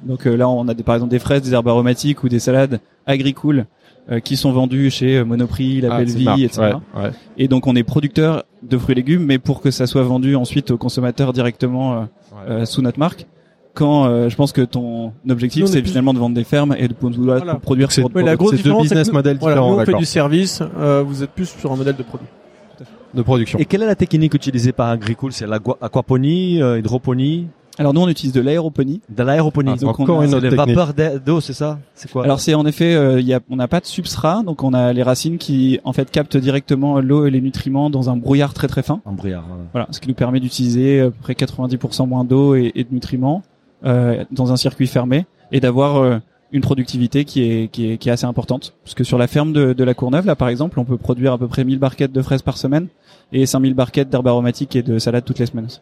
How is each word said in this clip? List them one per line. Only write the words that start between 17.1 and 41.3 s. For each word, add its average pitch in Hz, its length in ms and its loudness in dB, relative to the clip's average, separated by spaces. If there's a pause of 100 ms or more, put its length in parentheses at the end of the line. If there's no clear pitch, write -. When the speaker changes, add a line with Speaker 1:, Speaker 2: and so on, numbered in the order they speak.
Speaker 3:
Voilà. 127 380 0
Speaker 1:
produire 135 360 0
Speaker 2:
C'est 135 120 2
Speaker 1:
pour 127 120 0
Speaker 3:
Mais 139 80 2
la 160 100 4
Speaker 1:
d'autres. 165 60 2
Speaker 3:
grosse 170 120 4
Speaker 2:
c'est 139 60 2
deux 104 80 -2
Speaker 3:
différence, 151 180 4
c'est 156 140 2
Speaker 2:
business 160 100 4
Speaker 3:
que 220 60 0
nous, 147 60 2
Speaker 2:
models 139 220 2
Speaker 3:
voilà, 156 160 2
Speaker 2:
différents, 127 120 4
Speaker 3:
nous, 196 80 4
on - 20 2
fait 110 80 2
Speaker 2:
d'accord. - 140 2
Speaker 3:
du 165 60 0
service, 165 560 0 (160)
euh, 143 280 2
vous 139 160 -6
êtes 139 80 -6
plus 180 180 -8
sur - 240 -8
un 131 40 -2
modèle 135 200 -2
de 131 60 -10
produit. - 240 -14 (880)
Speaker 2:
De 123 100 -2
production. 120 360 0
Speaker 4:
Et 151 60 0
quelle 196 180 0
est 226 40 0
la 202 100 2
technique 156 380 2
utilisée 131 360 0
par 120 180 -2
Agricool ? 117 440 -4
C'est 120 120 -10
l'aqua-, 110 380 -4
aquaponie, 147 800 0
euh, 120 160 2
hydroponie ? 131 680 -2 (280)
Speaker 1:
Alors 143 160 0
nous, 160 100 4
on 180 60 2
utilise 143 240 -2
de 127 80 4
l'aéroponie. 151 680 -2
Speaker 4:
De 117 160 -4
l'aéroponie. 143 480 2
Speaker 2:
Ah, 127 40 -2
c'est 127 80 -4
Speaker 1:
Donc, 113 140 0
on 139 60 0
Speaker 2:
encore 160 160 2
Speaker 1:
a - 20 4
Speaker 2:
une 143 80 4
Speaker 4:
C'est 139 60 4
Speaker 2:
autre 127 120 2
Speaker 4:
des 123 80 4
Speaker 2:
technique. 127 200 2
Speaker 4:
vapeurs 156 180 2
d'a-, 147 240 0
d'eau, 147 220 0
c'est 139 120 -10
ça ? 147 280 -6 (140)
C'est - 140 -20
quoi ? 127 140 -4
Speaker 1:
Alors 135 160 2
c'est 156 160 0
en 151 120 2
effet, 170 280 2
euh, 135 240 4
il 127 80 0
y 127 80 2
a, 123 60 0 (100)
on 127 60 -4
n'a 127 100 -2
pas 170 140 0
de - 60 -14
substrat, 180 600 -4
donc 156 160 -6
on 131 120 0
a 123 180 2
les 123 100 0
racines 127 360 0
qui 131 440 0
en 131 100 -6
fait 135 160 -2
captent 147 280 -2
directement 139 640 0
l'eau 143 260 2
et 143 40 2
les 131 100 2
nutriments 135 500 -2
dans 131 200 -2
un 123 60 0
brouillard 139 380 0
très - 140 -2
très 131 160 -4
fin. 165 200 -2
Speaker 4:
Un 104 80 -10
brouillard, 92 360 -8
voilà. 87 240 -12
Speaker 1:
Voilà, 120 180 -6
ce - 80 -12
qui - 80 -12
nous 131 80 -4
permet 123 240 0
d'utiliser 127 600 2
à 127 60 4
peu 120 140 -2
près 131 140 -8